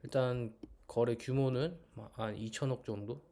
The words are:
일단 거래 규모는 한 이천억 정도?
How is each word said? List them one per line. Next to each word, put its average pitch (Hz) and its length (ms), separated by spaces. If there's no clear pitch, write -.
일단 123 520
거래 117 300
규모는 135 640
한 110 220
이천억 120 480
정도? 107 480